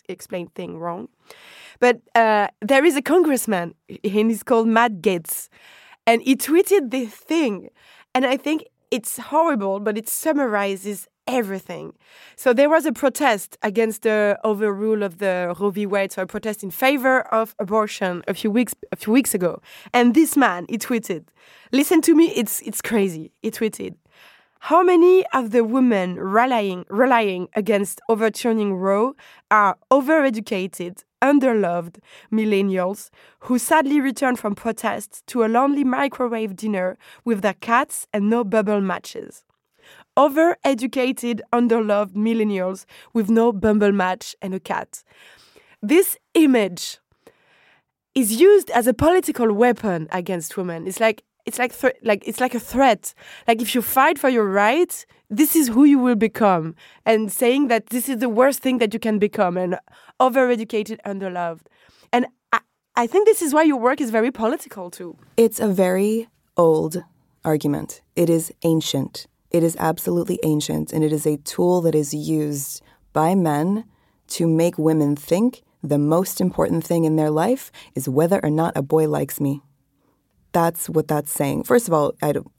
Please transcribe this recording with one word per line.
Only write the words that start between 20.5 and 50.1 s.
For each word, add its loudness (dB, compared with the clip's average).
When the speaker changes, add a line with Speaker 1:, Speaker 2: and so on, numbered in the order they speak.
Speaker 1:
he -6
tweeted, -6
"Listen 2
to 4
me, 6
it's, -4
it's -10
crazy." -2
He -6
tweeted, -6
"How 4
many 6
of -2
the 4
women 0
rallying, -2
rallying 0
against -2
overturning -2
Roe 0
are 2
overeducated, 0
underloved 0
millennials -2
who -2
sadly 2
return -2
from -6
protests -8
to -2
a 2
lonely 2
microwave -2
dinner -4
with -2
their -2
cats -2
and 0
no 0
bubble 0
matches? -10
Overeducated, 0
underloved 0
millennials -2
with 0
no 4
bubble 2
match -4
and -8
a -6
cat." -10
This 2
image 2
is 2
used 6
as 2
a 4
political 2
weapon 0